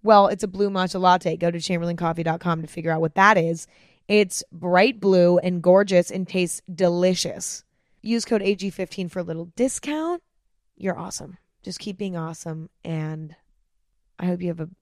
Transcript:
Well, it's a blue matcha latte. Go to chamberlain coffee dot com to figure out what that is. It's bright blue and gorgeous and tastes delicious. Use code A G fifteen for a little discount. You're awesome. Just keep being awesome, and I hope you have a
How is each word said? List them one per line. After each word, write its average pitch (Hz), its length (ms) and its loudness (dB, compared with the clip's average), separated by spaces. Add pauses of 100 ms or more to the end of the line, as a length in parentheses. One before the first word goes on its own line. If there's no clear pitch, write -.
Well, 202 240 8
it's 196 160 -2
a 208 60 -4
blue 196 200 -2
matcha 185 320 -2
latte. 180 360 2
Go 170 160 -2
to 170 80 -8
chamberlain 170 360 -4
coffee 170 280 -2
dot 165 160 -2
com 165 220 -2
to 156 40 -10
figure 165 240 -6
out 160 100 0
what 160 140 -2
that 196 240 6
is. 165 300 -2 (400)
It's 208 420 2
bright 180 500 2
blue 180 380 6
and 180 240 -2
gorgeous 185 480 4
and 190 160 -6
tastes 180 340 -4 (120)
delicious. 175 920 -2 (400)
Use 226 220 -2
code 214 180 0
A 196 140 0
G 190 140 -6
fifteen 180 380 -8
for 185 120 -8
a 170 40 -8
little 165 300 -10
discount. 311 720 -4 (520)
You're 185 220 -6
awesome. 175 400 -14 (240)
Just 185 160 -14
keep 196 200 -12
being 190 180 -8
awesome, 160 520 -12 (160)
and 156 520 -8 (840)
I 175 80 -6
hope 180 160 -2
you 175 60 -4
have 170 120 -8
a 160 100 -10 (120)